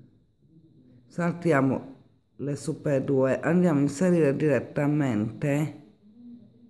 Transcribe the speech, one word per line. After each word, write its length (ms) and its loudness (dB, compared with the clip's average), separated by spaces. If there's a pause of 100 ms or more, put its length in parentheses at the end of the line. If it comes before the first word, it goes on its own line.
(1080)
saltiamo 840 0 (440)
le 220 -8
super 480 -2
due, 340 2
andiamo 400 2
a 40 2
inserire 520 2
direttamente 1600 -2 (760)